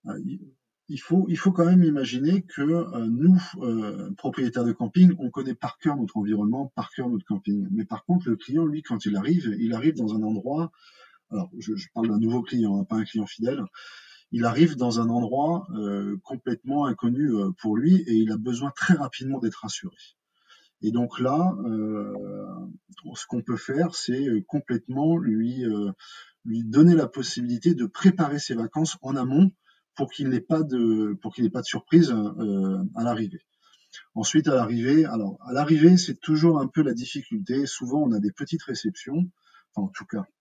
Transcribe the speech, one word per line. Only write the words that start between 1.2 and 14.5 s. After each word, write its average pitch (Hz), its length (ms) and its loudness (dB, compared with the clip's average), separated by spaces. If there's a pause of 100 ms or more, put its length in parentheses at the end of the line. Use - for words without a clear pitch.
il 165 80 0
faut 196 140 2
quand 175 140 2
même 180 180 6
imaginer 147 580 2
que, - 220 -10
heu, 147 440 -2
nous, 160 320 6 (220)
heu, 107 560 -4
propriétaires 123 480 -4
de 117 60 0
camping, 175 480 6
on 123 100 -6
connaît 131 260 -6
par - 220 -8
cœur 151 180 0
notre 107 220 -4
environnement, 107 580 -2
par - 140 -8
cœur 127 180 -6
notre 120 180 -4
camping. 101 460 -4
Mais 107 140 -2
par - 180 -12
contre, 175 260 2
le 113 60 2
client, 156 300 -2
lui, 151 160 -2
quand 110 240 -6
il 101 100 0
arrive, 117 440 0
il 113 160 0
arrive 151 200 0
dans 107 200 -4
un 110 80 -2
endroit, 123 480 -4 (580)
alors 190 300 -6
je, 107 160 -8
je - 180 -12
parle 113 160 -2
d'un 104 100 0
nouveau 113 220 0
client, 110 380 -2
hein, 95 40 -2
pas 107 140 -6
un 107 80 -2
client 104 220 -6
fidèle, 120 360 -6 (720)
il 117 100 0
arrive 143 300 4